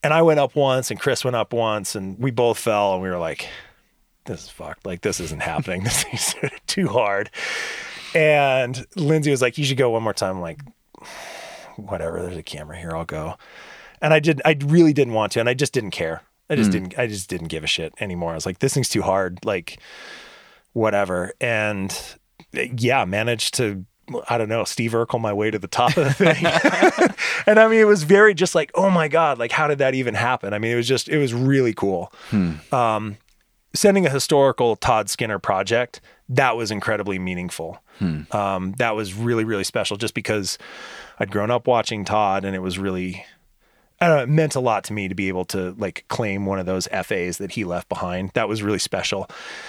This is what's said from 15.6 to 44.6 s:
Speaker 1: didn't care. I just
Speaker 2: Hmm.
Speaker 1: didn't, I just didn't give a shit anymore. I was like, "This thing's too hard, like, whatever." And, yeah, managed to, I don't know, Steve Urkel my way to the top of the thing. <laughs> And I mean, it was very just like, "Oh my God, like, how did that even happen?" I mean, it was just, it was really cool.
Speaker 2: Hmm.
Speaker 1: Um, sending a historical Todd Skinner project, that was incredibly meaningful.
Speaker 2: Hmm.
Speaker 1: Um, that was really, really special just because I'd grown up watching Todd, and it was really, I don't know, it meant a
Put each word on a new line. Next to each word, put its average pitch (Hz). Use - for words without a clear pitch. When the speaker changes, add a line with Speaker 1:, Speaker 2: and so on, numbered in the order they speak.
Speaker 1:
didn't 107
care. 82
I 156
just 110
Speaker 2:
Hmm. 95
Speaker 1:
didn't, 90
I 123
just 104
didn't 82
give 78
a -
shit 80
anymore. 87
I -
was 80
like, 95
"This 135
thing's 131
too 107
hard, 92
like, 95
whatever." 101
And, 107
yeah, 123
managed 110
to, 101
I 120
don't 107
know, 113
Steve 117
Urkel 117
my 110
way 107
to 107
the 92
top 120
of 165
the 139
thing. 165
<laughs> -
And 214
I 220
mean, 220
it 214
was 208
very 202
just 175
like, 156
"Oh 196
my 170
God, 147
like, 120
how 151
did 147
that 135
even 123
happen?" 110
I 104
mean, 110
it 120
was 120
just, 127
it 156
was 131
really 131
cool. 92
Speaker 2:
Hmm. 92
Speaker 1:
Um, 107
sending 196
a 139
historical 131
Todd 107
Skinner 110
project, 101
that 127
was 117
incredibly 101
meaningful. 90
Speaker 2:
Hmm. 78
Speaker 1:
Um, 98
that 117
was 104
really, 113
really 107
special 104
just 110
because 107
I'd 107
grown 104
up 120
watching 113
Todd, 98
and 98
it 92
was 92
really, 92
I 175
don't 160
know, 139
it 120
meant 151
a 135